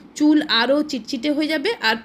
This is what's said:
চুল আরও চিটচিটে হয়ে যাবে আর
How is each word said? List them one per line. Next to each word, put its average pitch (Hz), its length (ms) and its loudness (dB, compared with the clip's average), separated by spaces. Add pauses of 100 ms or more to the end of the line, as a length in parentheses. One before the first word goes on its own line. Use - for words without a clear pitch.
(160)
চুল 302 260 4
আরও 247 420 2
চিটচিটে 277 480 -6
হয়ে 294 160 -2
যাবে 311 220 -2 (120)
আর 220 240 2